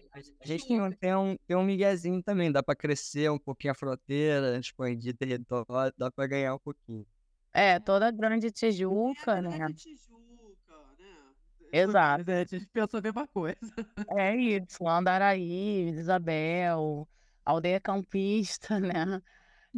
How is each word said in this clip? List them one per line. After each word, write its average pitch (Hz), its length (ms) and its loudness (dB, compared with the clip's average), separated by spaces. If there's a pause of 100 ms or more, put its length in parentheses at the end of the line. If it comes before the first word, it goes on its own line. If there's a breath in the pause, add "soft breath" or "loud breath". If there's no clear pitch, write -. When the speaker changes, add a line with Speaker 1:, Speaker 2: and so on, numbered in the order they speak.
(140)
Speaker 1:
A - 320 -20
gente 165 220 -6
tem 233 120 2
um, 190 120 0
tem 185 240 0
um, 190 200 0 (120)
tem 175 100 2
um 185 60 4
miguezinho 185 580 2
também, 180 300 2
dá 139 100 4
pra 143 140 0
crescer 147 560 0
um 147 80 0
pouquinho 143 320 -6
a 131 40 0
fronteira, 139 840 0
expandir 120 580 -6
território, 123 800 -2
dá 127 140 -4
pra 139 160 -4
ganhar 135 260 -2
um 139 60 -8
pouquinho. 113 460 -12 (460)
Speaker 2:
É, 185 280 4
toda 202 280 4
a 240 40 2
Grande 220 400 0
Tijuca, 208 840 0
Speaker 3:
É, 180 40 -2
Speaker 2:
né? 170 160 -4
Speaker 3:
Grande 156 160 -4
Tijuca, 233 1040 -20 (240)
né? 165 340 -20 (400)
Speaker 2:
Exato. 175 500 4
Speaker 3:
Pois 180 140 0
é, 180 40 2
a 180 40 0
gente 185 220 -10
pensou 220 320 -2
a - 20 -8
mesma 220 260 -4
coisa. 170 340 -4
<laughs> 214 580 -6
Speaker 2:
É 196 160 2
isso, 202 520 -2
Andaraí, 185 1040 2
Isabel, 160 1200 -2 (340)
Aldeia 165 360 2
Campista, 196 1000 -2
<laughs> - 0 -
né? 190 400 -2 (580 soft breath)